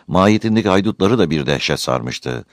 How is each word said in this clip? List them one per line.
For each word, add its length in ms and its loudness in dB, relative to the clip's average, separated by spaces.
Mahiyetindeki 600 2
haydutları 500 2
da 100 2
bir 160 -2
dehşet 340 -2
sarmıştı. 720 -6